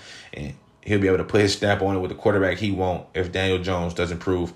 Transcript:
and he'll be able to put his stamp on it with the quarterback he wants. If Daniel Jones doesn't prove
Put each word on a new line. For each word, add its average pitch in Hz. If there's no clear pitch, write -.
and 71
he'll 104
be 95
able 92
to -
put 104
his 101
stamp 101
on 95
it -
with 92
the -
quarterback 95
he 104
wants. 92
If 90
Daniel 95
Jones 87
doesn't 87
prove 87